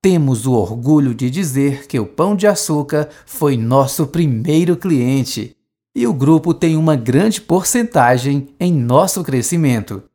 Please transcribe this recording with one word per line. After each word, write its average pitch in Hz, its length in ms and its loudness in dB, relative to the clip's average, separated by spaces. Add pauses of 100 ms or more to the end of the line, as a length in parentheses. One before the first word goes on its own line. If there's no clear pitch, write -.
Temos 139 460 2
o 131 60 0
orgulho 120 600 0
de 123 160 -4
dizer 139 600 -4
que 139 100 -4
o 104 80 -4
Pão 196 300 -2
de 196 100 0
Açúcar 151 640 -2 (180)
foi 143 300 -2
nosso 131 500 0
primeiro 160 720 0
cliente, 131 800 -2 (400)
e 240 100 0
o 226 60 0
grupo 160 400 2
tem 165 240 0
uma 156 180 2
grande 135 460 0
porcentagem 143 1080 0 (120)
em 180 120 0
nosso 147 520 0
crescimento 123 800 -2 (100)